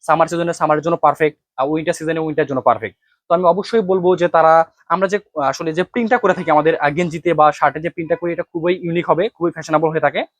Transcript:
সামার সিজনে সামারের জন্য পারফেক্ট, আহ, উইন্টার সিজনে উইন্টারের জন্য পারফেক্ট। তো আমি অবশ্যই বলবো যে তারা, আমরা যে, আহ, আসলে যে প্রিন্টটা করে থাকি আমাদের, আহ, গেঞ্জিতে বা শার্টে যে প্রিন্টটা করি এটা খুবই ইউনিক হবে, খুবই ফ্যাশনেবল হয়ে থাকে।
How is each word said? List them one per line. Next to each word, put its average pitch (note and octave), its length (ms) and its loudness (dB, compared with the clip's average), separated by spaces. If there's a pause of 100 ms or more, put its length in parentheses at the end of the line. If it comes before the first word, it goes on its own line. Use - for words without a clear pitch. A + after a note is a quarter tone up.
সামার D#3+ 260 2
সিজনে E3+ 260 -4
সামারের D#3 300 -2
জন্য E3 140 -2
পারফেক্ট, D3+ 420 0 (180)
আহ, C3+ 120 -2
উইন্টার D#3+ 240 -2
সিজনে D#3+ 260 -4
উইন্টারের D#3 300 -2
জন্য C3 120 -2
পারফেক্ট। A2 360 0 (320)
তো E3+ 60 2
আমি F3+ 80 0
অবশ্যই G3 380 2
বলবো F#3 340 2
যে F3 120 0
তারা, E3 380 4 (240)
আমরা F#3 180 0
যে, G3 120 -2 (160)
আহ, D3+ 60 -4
আসলে D3+ 320 -2
যে F3 100 -2
প্রিন্টটা A#3 340 -2
করে G3 160 2
থাকি E3 180 -2
আমাদের, D3+ 240 4
আহ, D3 140 0
গেঞ্জিতে E3 440 -2
বা D3+ 180 4
শার্টে D3 280 0
যে E3 100 -4
প্রিন্টটা E3 260 -4
করি E3+ 180 -4
এটা E3 100 -8
খুবই F3 400 -2
ইউনিক E3+ 260 -2
হবে, E3+ 200 2
খুবই E3+ 220 -4
ফ্যাশনেবল D#3 380 -2
হয়ে D#3 100 -2
থাকে। D3 260 -2 (140)